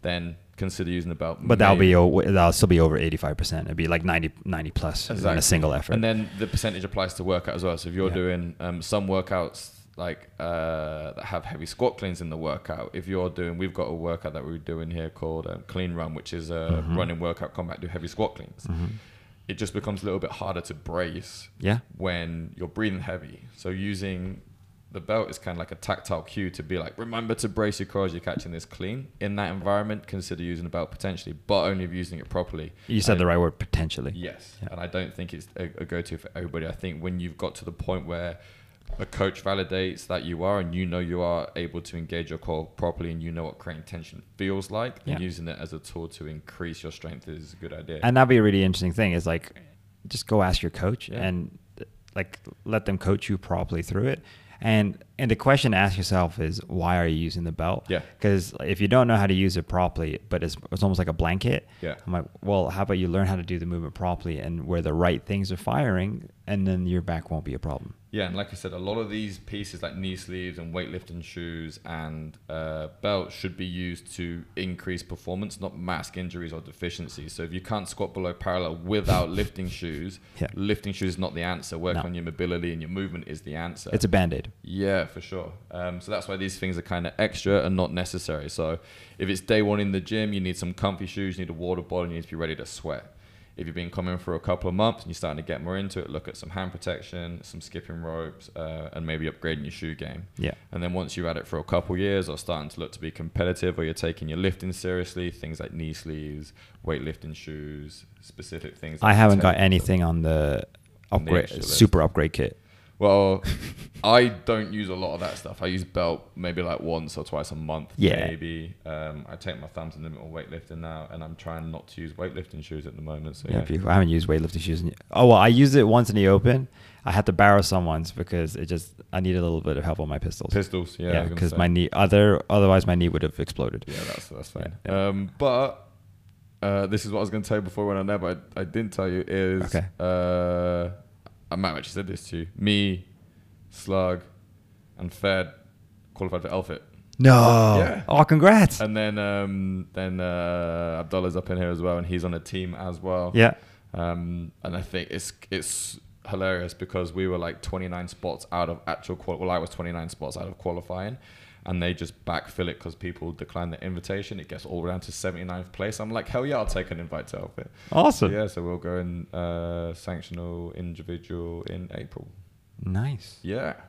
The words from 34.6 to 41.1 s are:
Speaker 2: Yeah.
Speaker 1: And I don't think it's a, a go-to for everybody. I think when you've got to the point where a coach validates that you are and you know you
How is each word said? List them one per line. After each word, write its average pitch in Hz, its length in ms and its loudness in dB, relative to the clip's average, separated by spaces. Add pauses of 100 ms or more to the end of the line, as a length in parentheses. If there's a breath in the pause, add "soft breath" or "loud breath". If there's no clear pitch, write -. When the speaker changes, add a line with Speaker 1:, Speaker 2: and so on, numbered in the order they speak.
Speaker 2:
Yeah. 98 100 -10
Speaker 1:
And 87 80 -12
I 87 60 -6
don't 90 280 -6
think 90 200 -8
it's 76 220 -14
a, 90 80 -6 (140)
a 82 60 -6
go-to 85 340 -6
for - 160 -14
everybody. 82 320 -6
I 82 60 -6
think 80 300 -8
when 90 180 -4
you've 87 160 -6
got - 200 -6
to - 100 -16
the 85 60 -10
point 90 340 -4
where 85 320 -6 (600 soft breath)
a 107 60 -4
coach - 400 -2
validates 95 640 -2
that 87 180 -4
you 85 180 -4
are 98 180 2
and 85 140 -4
you 92 120 0
know 87 140 -2
you 87 200 -2